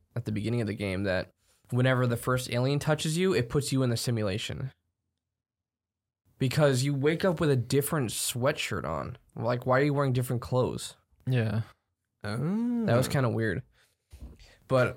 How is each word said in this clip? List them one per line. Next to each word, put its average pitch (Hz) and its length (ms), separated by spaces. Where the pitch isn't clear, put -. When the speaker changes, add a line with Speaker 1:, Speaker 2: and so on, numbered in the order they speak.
Speaker 1:
at 123 100
the - 60
beginning 110 300
of 107 60
the 104 80
game 98 280
that 92 280
whenever 127 340
the 117 120
first 127 360
alien 131 240
touches 156 400
you, 185 160
it 123 160
puts 139 220
you 131 100
in 127 80
the 117 80
simulation. 110 760
Because 135 460
you 143 100
wake 147 320
up 175 140
with 165 100
a 143 60
different 135 560
sweatshirt 117 760
on. 76 320
Like, 120 300
why 127 140
are 143 40
you 147 100
wearing 139 200
different 123 280
clothes? 107 540
Speaker 2:
Yeah. 113 360
Speaker 3:
Oh. 208 600
Speaker 1:
That 117 120
was 131 100
kinda 131 220
weird. 110 340
But 127 300